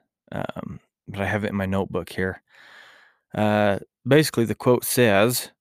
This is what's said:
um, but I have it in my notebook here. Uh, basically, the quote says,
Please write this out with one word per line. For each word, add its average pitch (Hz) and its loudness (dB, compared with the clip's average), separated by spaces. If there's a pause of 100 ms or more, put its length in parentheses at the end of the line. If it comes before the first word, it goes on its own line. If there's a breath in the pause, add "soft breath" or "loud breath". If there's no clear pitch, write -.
(320)
um, - -10 (260)
but 98 -10
I 98 -4
have 101 -2
it 101 -4
in 98 -6
my 98 -2
notebook 95 -4
here. 95 -4 (920 loud breath)
Uh, 104 0 (260)
basically, 131 4
the 107 -4
quote - 2
says, 113 2 (100)